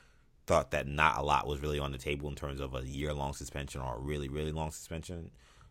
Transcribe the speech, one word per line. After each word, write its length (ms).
thought 260
that 140
not 320
a 40
lot 240
was 160
really 160
on 140
the 60
table 300
in 60
terms 260
of 140
a 120
year-long 460
suspension 480
or 160
a 20
really, 300
really 240
long 180
suspension. 600